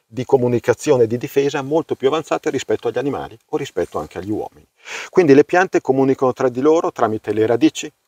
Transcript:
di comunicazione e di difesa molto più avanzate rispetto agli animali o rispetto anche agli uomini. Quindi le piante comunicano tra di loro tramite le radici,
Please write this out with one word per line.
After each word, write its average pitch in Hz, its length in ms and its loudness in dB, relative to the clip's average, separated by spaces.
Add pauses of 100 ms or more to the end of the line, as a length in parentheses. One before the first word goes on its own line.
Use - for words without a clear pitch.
di 117 160 -10
comunicazione 123 800 0
e 113 40 4
di 113 100 -4
difesa 139 440 -2
molto 139 340 -4
più 127 120 -4
avanzate 151 420 -4
rispetto 120 380 -4
agli 113 100 -4
animali 117 400 -6 (120)
o 151 80 -4
rispetto 92 420 -6
anche 85 200 -10
agli 95 120 -10
uomini. - 340 -8 (440)
Quindi 165 240 6
le 143 100 8
piante 180 380 0
comunicano 131 500 0
tra 131 160 -2
di 123 140 -4
loro 160 320 2
tramite 110 400 -2
le 107 120 0
radici, 139 460 0 (160)